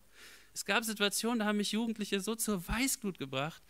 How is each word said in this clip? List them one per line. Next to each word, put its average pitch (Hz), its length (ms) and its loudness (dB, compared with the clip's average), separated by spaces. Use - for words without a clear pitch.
Es - 120 -8
gab 214 180 2
Situationen, 220 560 2
da 208 60 2
haben 208 120 4
mich 202 140 2
Jugendliche 214 500 0
so 220 140 -2
zur 202 320 0
Weißglut 214 500 0
gebracht, 135 520 -4